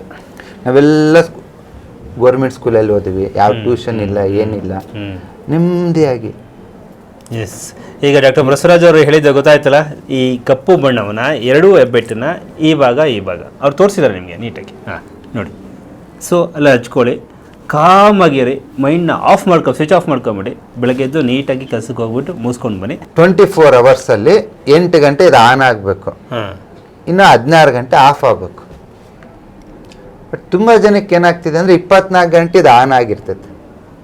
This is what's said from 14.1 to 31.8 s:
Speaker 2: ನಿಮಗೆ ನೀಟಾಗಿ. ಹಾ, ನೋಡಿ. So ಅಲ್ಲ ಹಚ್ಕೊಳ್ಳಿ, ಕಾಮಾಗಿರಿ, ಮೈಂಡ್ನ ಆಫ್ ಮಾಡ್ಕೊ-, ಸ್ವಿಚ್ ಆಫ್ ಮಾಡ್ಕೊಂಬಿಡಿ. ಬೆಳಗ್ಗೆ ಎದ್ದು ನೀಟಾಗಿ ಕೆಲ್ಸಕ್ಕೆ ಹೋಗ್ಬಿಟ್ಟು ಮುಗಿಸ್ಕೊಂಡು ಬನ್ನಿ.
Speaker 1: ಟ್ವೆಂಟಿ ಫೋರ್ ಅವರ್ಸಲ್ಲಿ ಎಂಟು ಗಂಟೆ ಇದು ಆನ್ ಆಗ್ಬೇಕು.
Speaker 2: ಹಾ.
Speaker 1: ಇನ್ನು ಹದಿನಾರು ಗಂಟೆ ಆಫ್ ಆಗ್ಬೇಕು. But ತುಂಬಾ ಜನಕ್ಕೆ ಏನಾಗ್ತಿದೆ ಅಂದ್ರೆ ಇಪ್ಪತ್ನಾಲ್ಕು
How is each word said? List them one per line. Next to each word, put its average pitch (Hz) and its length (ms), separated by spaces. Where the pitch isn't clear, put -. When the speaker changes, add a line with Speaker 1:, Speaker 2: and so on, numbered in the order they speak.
Speaker 2:
ನಿಮಗೆ 90 220
ನೀಟಾಗಿ. - 540
ಹಾ, 80 140
ನೋಡಿ. 101 160
So 170 220
ಅಲ್ಲ 147 200
ಹಚ್ಕೊಳ್ಳಿ, 123 480
ಕಾಮಾಗಿರಿ, 165 960
ಮೈಂಡ್ನ 160 280
ಆಫ್ 185 380
ಮಾಡ್ಕೊ-, 147 260
ಸ್ವಿಚ್ 156 180
ಆಫ್ 175 160
ಮಾಡ್ಕೊಂಬಿಡಿ. 117 480
ಬೆಳಗ್ಗೆ 127 260
ಎದ್ದು 143 180
ನೀಟಾಗಿ 131 440
ಕೆಲ್ಸಕ್ಕೆ 117 360
ಹೋಗ್ಬಿಟ್ಟು 135 320
ಮುಗಿಸ್ಕೊಂಡು 117 460
ಬನ್ನಿ. 120 160
Speaker 1:
ಟ್ವೆಂಟಿ 180 500
ಫೋರ್ 156 280
ಅವರ್ಸಲ್ಲಿ 127 760
ಎಂಟು 165 320
ಗಂಟೆ 143 260
ಇದು 131 100
ಆನ್ 123 240
ಆಗ್ಬೇಕು. 104 500
Speaker 2:
ಹಾ. 104 500
Speaker 1:
ಇನ್ನು 190 160
ಹದಿನಾರು 147 480
ಗಂಟೆ 123 240
ಆಫ್ 139 280
ಆಗ್ಬೇಕು. 92 400
But - 100
ತುಂಬಾ 220 260
ಜನಕ್ಕೆ 202 380
ಏನಾಗ್ತಿದೆ 170 440
ಅಂದ್ರೆ 185 160
ಇಪ್ಪತ್ನಾಲ್ಕು 180 580